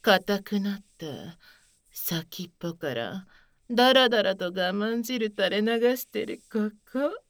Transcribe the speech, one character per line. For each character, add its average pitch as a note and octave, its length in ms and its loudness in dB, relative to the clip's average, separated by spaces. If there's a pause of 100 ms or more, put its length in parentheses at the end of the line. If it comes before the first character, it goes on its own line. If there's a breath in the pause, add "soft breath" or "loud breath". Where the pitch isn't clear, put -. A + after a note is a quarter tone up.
硬 G3 400 2
く G#3 180 -4
な G3+ 160 -2
っ G3 60 -16 (160)
て、 D3+ 160 -10 (760 soft breath)
先 - 520 -6
っ E3+ 140 -14
ぽ E3+ 160 -6
か C#3+ 200 -6
ら、 A#2 340 -6 (420 soft breath)
だ B3 220 6
ら B3+ 160 6
だ A3+ 140 2
ら F#3+ 140 0
と F#3 100 -6
我 F#3 260 -2
慢 A3 300 -2
汁 A3+ 260 -4
垂 G3+ 340 0
れ - 0 -
流 A#3 340 2
し - 120 -10
て - 180 -6
る - 240 -10
こ G#3+ 220 -2 (200)
こ。 D#4 380 -2